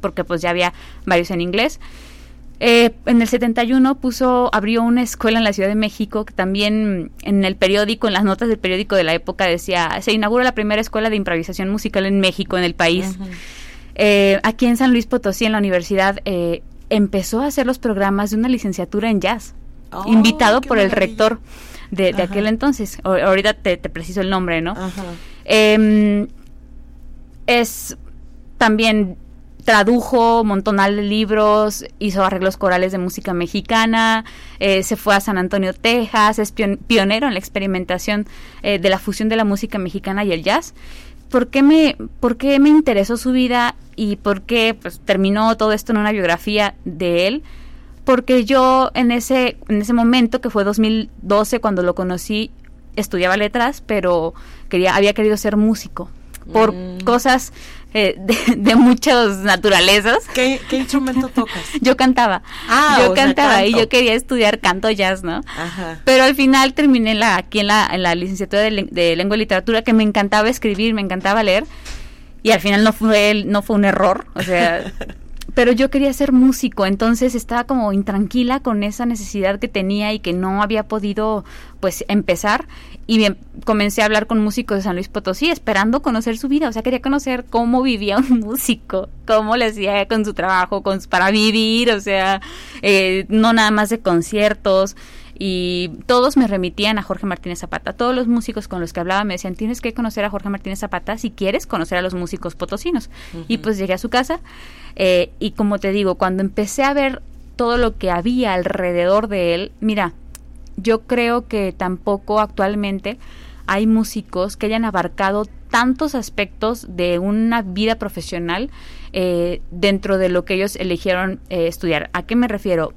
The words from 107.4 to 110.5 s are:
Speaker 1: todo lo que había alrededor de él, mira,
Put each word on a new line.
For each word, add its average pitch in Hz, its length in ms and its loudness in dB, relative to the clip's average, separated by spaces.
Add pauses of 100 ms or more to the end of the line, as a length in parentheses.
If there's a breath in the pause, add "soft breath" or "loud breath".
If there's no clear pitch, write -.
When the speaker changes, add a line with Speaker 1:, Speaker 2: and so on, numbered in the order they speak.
Speaker 1:
todo 240 220 0
lo 233 220 0
que 185 100 -2
había 202 460 0
alrededor 185 720 0
de 185 260 0
él, 185 260 -4
mira, 208 340 -2 (640)